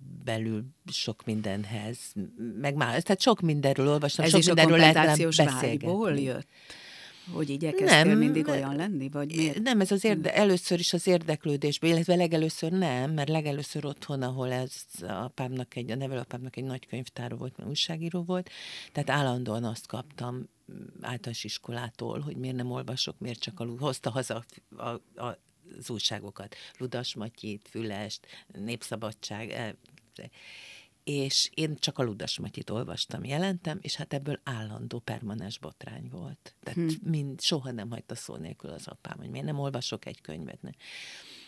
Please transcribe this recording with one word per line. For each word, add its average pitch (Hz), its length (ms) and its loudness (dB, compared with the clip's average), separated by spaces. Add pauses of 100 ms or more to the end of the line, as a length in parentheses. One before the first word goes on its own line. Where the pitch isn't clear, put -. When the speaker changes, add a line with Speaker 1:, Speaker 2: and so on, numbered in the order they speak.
(240)
Speaker 1:
belül 110 400 -2 (280)
sok - 340 -4
mindenhez, 107 720 -2 (640)
meg 143 160 0
már, 131 280 2
tehát - 180 4
sok 220 200 6
mindenről 139 460 6
olvastam, 147 380 4
Speaker 2:
Ez 160 60 8
Speaker 1:
sok 175 80 10
Speaker 2:
is 160 80 8
a 175 60 8
Speaker 1:
mindenről 165 240 10
lehet 160 160 12
velem 156 240 8
Speaker 2:
kompenzációs 151 360 6
Speaker 1:
beszélgetni. 127 340 0
Speaker 2:
vágyból 185 320 2
jött? 131 280 -2 (840)
Hogy 156 180 -2
igyekeztél 160 540 2
Speaker 1:
Nem, 202 140 6
Speaker 2:
mindig 302 280 2
Speaker 1:
ne-, 294 60 -2
Speaker 2:
olyan 139 240 -2
lenni, 151 340 -4
vagy 147 260 -6
miért? 160 260 -2
Speaker 1:
nem, 233 200 2
ez 190 100 2
az 202 120 2
érde-, 202 280 2
Speaker 2:
Hmm. - 100 4
Speaker 1:
először 185 380 4
is - 140 0
az 175 140 0
érdeklődésből, 156 840 2
illetve 165 260 6
legelőször 165 560 2
nem, 151 400 2
mert 147 180 0
legelőször 151 560 -2
otthon, 143 360 -4
ahol 127 300 -2
ez 127 220 -2 (340)
apámnak 127 680 -6
egy, 120 160 -4
a - 40 -2
nevelőapámnak 127 640 -6
egy 127 60 -6
nagy 131 240 -6
könyvtára 123 480 -8
volt, 123 220 -8
mert - 120 -8
újságíró 165 540 -2
volt, 180 260 -2 (420)
tehát 147 180 -2
állandóan 123 540 2
azt 113 240 -6
kaptam, 123 480 -8 (360)
mm, - 40 -16 (260)
általános 120 420 -6
iskolától, 117 760 -6
hogy 143 160 -8
miért 127 200 -4
nem 123 160 -4
olvasok, 127 480 -4
miért 120 200 -8
csak 107 200 -8
a 117 40 -4
lu-, 120 140 -6
hozta 131 320 -2
haza 117 340 -4 (340)
a, 117 60 -10 (400)
a, 120 140 -6 (420)
az - 100 -12
újságokat. 104 680 -6 (220)
Ludas 123 380 -6
Matyit, 107 540 -8
Fülest, 107 580 -8 (260)
Népszabadság, 107 1000 -8
eh, 113 200 -6 (1300)
és 139 500 0
én 156 220 -2
csak - 240 -2
a 139 40 2
Ludas - 360 -4
Matyit - 300 -8
olvastam, - 540 -6
jelentem, 170 580 -2
és - 140 -6
hát - 180 -8
ebből 139 300 -4
állandó, 113 560 -6
permanens 107 580 -6
botrány - 540 -12
volt. - 520 -14
Tehát 165 280 -2
Speaker 2:
Hm. 156 180 -4
Speaker 1:
mind-, 143 320 -2
soha 135 300 0
nem 117 180 -6
hagyta 117 260 -8
szó - 200 -12
nélkül - 340 -10
az - 180 -12
apám, - 300 -14
hogy - 120 -12
miért 131 160 -8
nem 147 140 -2
olvasok 131 460 -4
egy - 160 -12
könyvet. 78 400 -12
Ne. - 80 -12 (800)